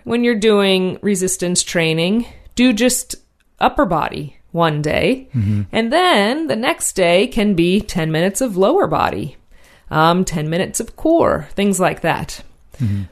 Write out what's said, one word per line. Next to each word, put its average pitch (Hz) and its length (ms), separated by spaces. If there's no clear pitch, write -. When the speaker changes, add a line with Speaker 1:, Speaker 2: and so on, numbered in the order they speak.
Speaker 1:
when 240 200
you're 240 140
doing 196 640
resistance 180 600
training, 170 640
do 247 180
just 240 440
upper - 280
body 151 500
one 160 300
day, 226 520
Speaker 2:
Mm-hmm. 104 280
Speaker 1:
and 226 200
then 311 540
the 262 100
next 262 360
day 180 340
can 208 280
be 175 260
ten 165 300
minutes 170 300
of 233 160
lower 254 300
body, - 500
um, 165 340
ten 156 240
minutes 170 320
of 226 160
core, 320 560
things 196 260
like 180 220
that. - 420
Speaker 2:
Mm-hmm. 101 340